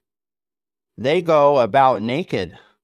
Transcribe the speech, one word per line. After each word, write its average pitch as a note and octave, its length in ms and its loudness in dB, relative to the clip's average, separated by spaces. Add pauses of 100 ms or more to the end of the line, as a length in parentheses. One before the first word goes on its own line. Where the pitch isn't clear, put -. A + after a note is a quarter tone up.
(960)
"They D3+ 260 -2
go D3 360 2
about B2 440 2
naked, A#2 540 -6 (280)